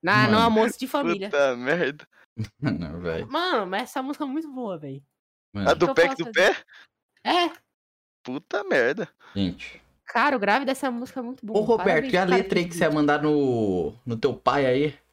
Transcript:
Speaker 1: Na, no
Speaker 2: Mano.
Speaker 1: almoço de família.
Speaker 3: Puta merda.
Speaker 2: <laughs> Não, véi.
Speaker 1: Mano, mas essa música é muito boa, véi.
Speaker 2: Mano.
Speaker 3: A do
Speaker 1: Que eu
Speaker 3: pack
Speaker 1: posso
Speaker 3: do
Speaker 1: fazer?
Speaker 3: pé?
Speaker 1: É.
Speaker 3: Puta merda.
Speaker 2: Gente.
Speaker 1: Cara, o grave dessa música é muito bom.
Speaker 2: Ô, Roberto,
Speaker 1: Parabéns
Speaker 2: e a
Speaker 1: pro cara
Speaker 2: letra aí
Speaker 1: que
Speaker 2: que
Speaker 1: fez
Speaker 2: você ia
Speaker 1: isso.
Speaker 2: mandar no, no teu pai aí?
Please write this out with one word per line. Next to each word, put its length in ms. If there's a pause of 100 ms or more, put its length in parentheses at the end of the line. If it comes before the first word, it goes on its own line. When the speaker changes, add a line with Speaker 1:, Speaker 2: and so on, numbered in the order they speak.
Speaker 1:
Na, 240
no 60
Speaker 2:
Mano. 120
Speaker 1:
almoço 340
de 80
família. 440
Speaker 3:
Puta 260
merda. 520 (280)
Speaker 2:
<laughs> 240
Não, 400
véi. 260
Speaker 1:
Mano, 400
mas 180
essa 180
música 220
é 20
muito 240
boa, 280
véi. 240 (500)
Speaker 2:
Mano. 180
Speaker 3:
A 40
do 120
Speaker 1:
Que 40
eu 40
Speaker 3:
pack 220
Speaker 1:
posso 140
Speaker 3:
do 40
Speaker 1:
fazer? 220 (680)
Speaker 3:
pé? 80
Speaker 1:
É. 200 (720)
Speaker 3:
Puta 420
merda. 440 (260)
Speaker 2:
Gente. 460 (260)
Speaker 1:
Cara, 300
o 40
grave 240
dessa 260
música 300
é 20
muito 240
bom. 80
Speaker 2:
Ô, 60
Roberto, 260
Speaker 1:
Parabéns 260
Speaker 2:
e 40
a 60
Speaker 1:
pro 80
cara 120
Speaker 2:
letra 160
aí 60
Speaker 1:
que 60
Speaker 2:
que 40
Speaker 1:
fez 40
Speaker 2:
você 60
ia 40
Speaker 1:
isso. 80
Speaker 2:
mandar 260
no, 720 (100)
no 120
teu 180
pai 320
aí? 320 (140)